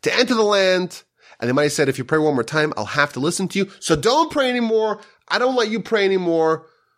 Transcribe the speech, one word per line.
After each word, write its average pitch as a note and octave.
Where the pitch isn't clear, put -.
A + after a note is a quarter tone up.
to E3+
enter A#3+
the A3
land. F#3
And A#2+
the B2
Almighty D3
said, C#3+
"If C3+
you B2
pray D#3
one D3+
more A#2+
time, D#3
I'll -
have C#3+
to B2
listen F3
to G3
you. G3
So D#3+
don't C#4
pray C4+
anymore. A3
I F#3+
don't B3+
let A3
you A3
pray G#3
anymore E3